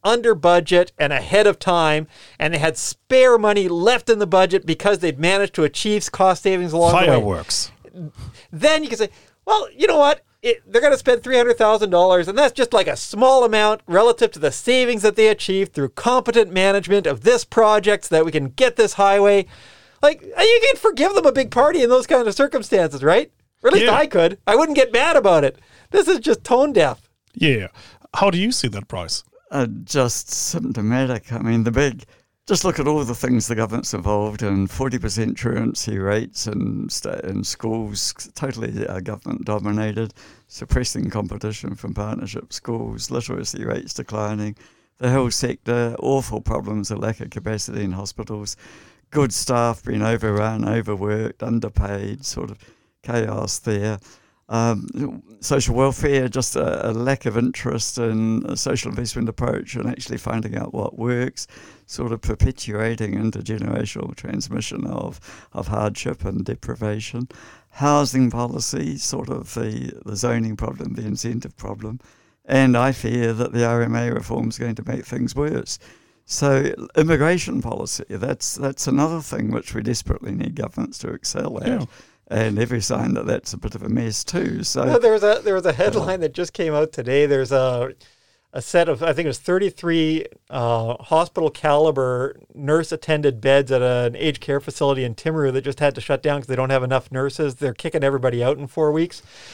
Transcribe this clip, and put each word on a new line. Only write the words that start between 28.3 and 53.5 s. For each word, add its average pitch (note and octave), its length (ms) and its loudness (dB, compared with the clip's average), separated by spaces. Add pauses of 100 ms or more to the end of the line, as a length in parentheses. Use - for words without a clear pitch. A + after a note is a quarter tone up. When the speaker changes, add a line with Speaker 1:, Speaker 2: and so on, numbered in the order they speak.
Speaker 2:
do F3 80 0
you G3+ 120 0
see A#3 180 -2
that, G2+ 200 -8
Bryce? - 360 -8 (260)
Speaker 3:
Uh, C3+ 160 -2 (180)
just - 460 -2
symptomatic. B2 1000 -2
I A#2 100 -6
mean, A#2 240 2
the A#2 60 0
big, C3 340 0 (420)
just F#3+ 180 0
look F3 160 0
at C3+ 80 0
all D3+ 160 0
the A#2+ 100 -4
things B2 320 0
the A#2+ 80 -2
government's A2 380 -4
involved G#2 500 -2
in, G2 260 0
forty B2+ 300 -4
percent G#2+ 380 -4
truancy A2+ 640 -4
rates G2+ 480 -4
in G#2+ 420 -4
sta-, - 360 -8
in G2+ 200 -6
schools, A2 720 -6 (200)
totally, A#2 520 -6
uh, F#2 140 -8
government G2 440 -10
dominated, G#2+ 720 -4 (340)
suppressing - 600 -4
competition G#2 640 -8
from - 180 -12
partnership - 600 -10
schools, A2+ 560 -10
literacy - 560 -8
rates - 260 -8
declining, G#2+ 640 -8 (400)
the B2+ 140 -2
health B2+ 240 0
sector, A#2+ 640 -2
awful A#2+ 420 -2
problems, G#2 500 -4
a A2 60 -6
lack G#2+ 240 -6
of - 80 -12
capacity G#2 540 -8
in F#2+ 100 -4
hospitals, G#2 640 -10 (560)
good C#3 200 2
staff A#2+ 500 -2
being G#2+ 200 -4
overrun, A2 640 -2
overworked, G#2+ 800 -4
underpaid, G#2 800 -4
sort - 240 -10
of G2+ 100 -16 (440)
chaos A2 560 -4